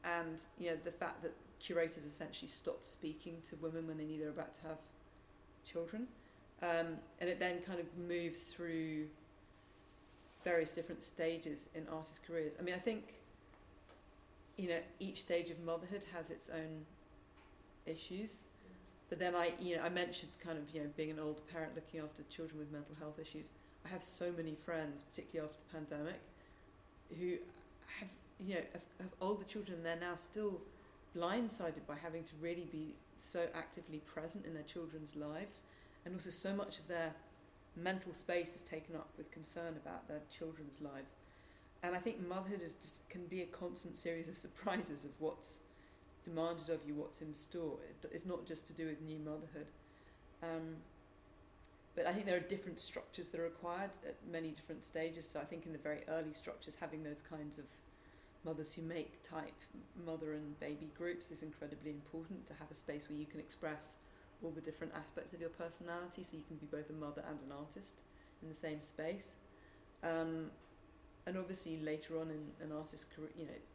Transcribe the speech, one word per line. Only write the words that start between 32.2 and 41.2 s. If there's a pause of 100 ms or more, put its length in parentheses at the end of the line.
to
really
be (220)
so
actively
present
in
their
children's
lives, (420)
and
also
so
much
of
their (600)
mental
space
is
taken
up
with
concern
about
their
children's
lives. (680)